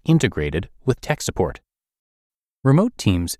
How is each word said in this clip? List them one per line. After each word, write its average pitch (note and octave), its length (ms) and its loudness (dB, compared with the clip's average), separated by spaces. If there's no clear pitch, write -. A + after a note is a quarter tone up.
integrated F#2 640 0
with - 160 -2
tech - 180 -6
support. - 400 -4
Remote E3+ 320 2
teams F2 440 -2